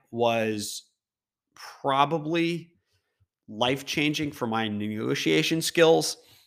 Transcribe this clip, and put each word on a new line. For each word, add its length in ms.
was 720
probably 1200
life-changing 840
for 160
my 220
negotiation 920
skills. 540